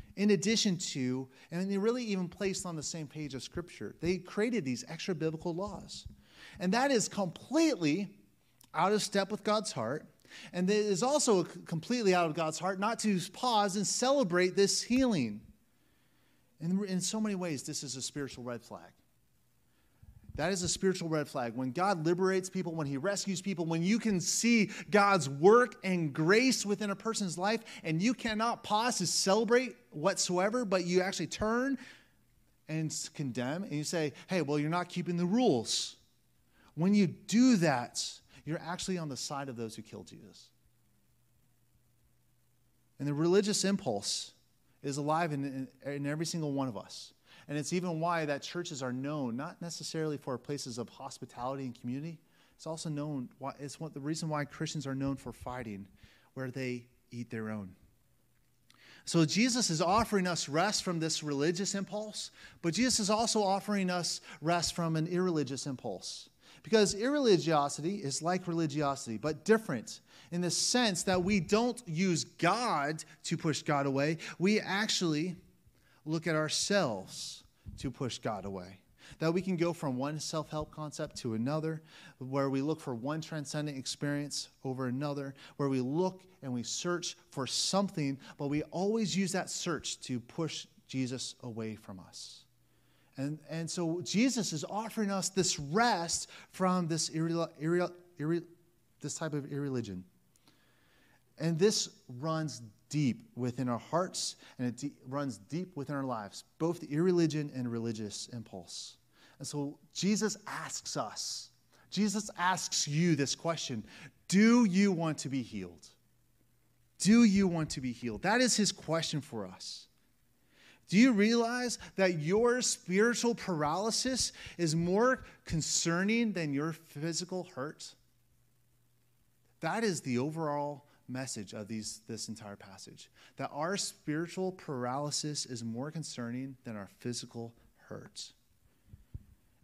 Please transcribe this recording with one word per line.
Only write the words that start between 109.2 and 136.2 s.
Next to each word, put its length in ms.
And 80
so 300
Jesus 440
asks 480
us, 540
Jesus 480
asks 500
you 280
this 200
question, 500
"Do 380
you 260
want 280
to 100
be 120
healed? 460
Do 240
you 240
want 240
to 100
be 100
healed?" 320
That 180
is 140
his 160
question 500
for 240
us. 420
Do 100
you 160
realize 640
that 240
your 420
spiritual 720
paralysis 960
is 180
more 480
concerning 920
than 200
your 200
physical 800
hurt? 400
That 220
is 180
the 180
overall 640
message 460
of 140
these, 400
this 220
entire 260
passage, 540
that 140
our 260
spiritual 760
paralysis 920
is 180
more 280
concerning 640